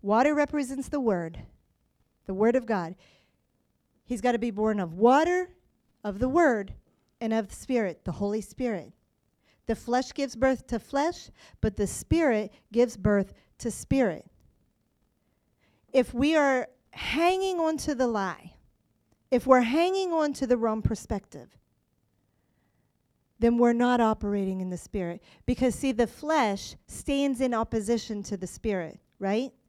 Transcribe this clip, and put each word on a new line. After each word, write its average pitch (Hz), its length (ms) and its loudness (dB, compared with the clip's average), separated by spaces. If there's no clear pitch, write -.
Water 240 340 2
represents 277 540 -2
the 294 100 -4
word, 175 400 -2
the 196 80 -8
word 226 240 2
of 240 80 -2
God. 185 280 -4
He's 247 160 -6
gotta 240 180 2
be 226 140 -2
born 208 300 0
of 165 140 -6
water, 320 560 4
of 202 160 -6
the 254 80 0
word, 262 460 2
and 226 100 -2
of 220 160 0
the - 80 -18
spirit, 226 480 -2
the - 80 -6
Holy 202 300 -2
Spirit. 214 500 -6
The 226 80 0
flesh 247 380 -2
gives 277 220 -4
birth 262 320 0
to 240 100 -4
flesh, 294 520 -4
but 214 160 -2
the 208 100 0
spirit 269 640 0
gives 233 280 2
birth 202 360 0
to 233 120 -6
spirit. - 580 0
If 254 200 2
we 285 220 2
are 269 320 2
hanging 370 680 0
on 320 160 0
to 294 180 -4
the 247 120 0
lie, 196 480 -6
if 254 160 0
we're 254 140 8
hanging 349 500 0
on 302 220 0
to 277 120 -4
the 240 120 2
wrong 220 240 -2
perspective, - 720 -6
then 233 160 4
we're 240 140 4
not 240 300 2
operating 202 580 0
in 185 100 -4
the 180 80 -6
spirit. 175 460 -8
Because, 247 280 0
see, 269 200 -2
the 226 140 2
flesh 269 680 -2
stands 277 520 -2
in 254 140 0
opposition 220 680 -2
to 208 120 -8
the 180 100 -8
spirit, 180 540 -6
right? 214 360 -2